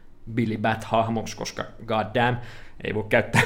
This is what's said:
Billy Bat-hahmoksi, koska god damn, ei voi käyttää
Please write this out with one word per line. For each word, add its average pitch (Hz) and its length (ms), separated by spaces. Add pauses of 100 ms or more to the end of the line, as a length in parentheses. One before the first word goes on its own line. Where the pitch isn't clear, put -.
(340)
Billy 113 240
Bat-hahmoksi, 110 800
koska - 280 (200)
god 110 280
damn, 123 240 (460)
ei 101 120
voi 107 140
käyttää 120 360